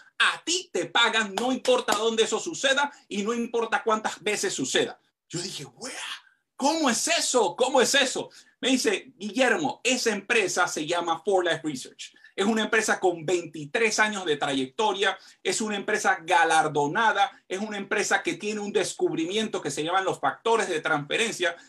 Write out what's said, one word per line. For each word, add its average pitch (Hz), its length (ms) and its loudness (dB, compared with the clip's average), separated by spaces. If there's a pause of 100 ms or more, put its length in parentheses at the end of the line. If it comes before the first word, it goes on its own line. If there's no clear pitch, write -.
(200)
a 202 240 2
ti 359 280 -4
te 175 140 -2
pagan, 220 480 2
no 226 180 0
importa 247 440 2
dónde 226 280 2
eso 202 160 0
suceda 269 520 0 (160)
y 196 160 -4
no 220 100 -2
importa 233 500 -2
cuántas 214 380 -2
veces 196 320 -2
suceda. 135 460 0 (280)
Yo 165 140 -8
dije, 175 240 -10
"Wea, 233 280 -14 (640)
¿cómo 294 360 2
es - 160 -2
eso? 254 480 2
¿Cómo 254 260 4
es 220 140 4
eso?" 262 340 0 (320)
Me 233 80 0
dice, 233 480 0
"Guillermo, 202 680 0
esa 233 280 0
empresa 196 560 0
se 160 180 -4
llama 165 400 -2
For 190 180 2
Life 160 200 0
Research. - 500 -10 (220)
Es 190 100 0
una 220 200 2
empresa 214 340 0
con 170 260 0
veintitrés 170 720 -2
años 214 260 0
de 151 140 0
trayectoria, 185 800 0 (240)
es 190 180 -2
una 214 160 -2
empresa 196 480 0
galardonada, 165 1200 2
es 185 120 -6
una 214 180 -6
empresa 202 440 0
que 170 140 -2
tiene 208 240 -6
un 202 120 -6
descubrimiento 185 880 -2
que 151 120 -4
se 151 120 -4
llaman 185 220 0
los 156 140 -2
factores 202 500 0
de 160 100 -2
transferencia, 165 760 0 (140)